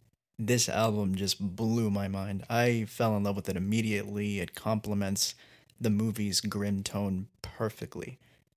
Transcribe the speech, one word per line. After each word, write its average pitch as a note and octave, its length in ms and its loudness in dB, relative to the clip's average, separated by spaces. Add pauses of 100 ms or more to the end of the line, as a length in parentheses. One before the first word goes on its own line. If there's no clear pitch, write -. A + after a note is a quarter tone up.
(380)
this A2+ 300 2
album G#2 460 2
just F#2+ 420 -2
blew A2+ 340 2
my G2+ 180 0
mind. G2 400 -4
I A#2 400 4
fell A2 280 2
in G2+ 60 2
love G2+ 140 2
with G2 120 -4
it F#2+ 80 0
immediately. G#2 840 0
It F2 140 -6
complements G2+ 800 0 (460)
the A#2 100 2
movie's G#2 500 0
grim G2+ 420 -2
tone G2 460 -2 (140)
perfectly. - 760 -6 (380)